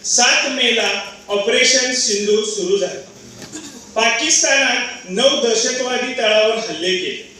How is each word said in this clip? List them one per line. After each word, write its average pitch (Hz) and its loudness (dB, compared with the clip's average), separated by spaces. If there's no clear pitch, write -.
सात 277 2
मेला 226 0
ऑपरेशन 247 2
सिंदूर 208 0
सुरू 190 -2
झाले. 180 -4
पाकिस्तानात 247 2
नऊ 226 2
दहशतवादी 247 0
तळावर 214 4
हल्ले 180 -2
केले. 143 -6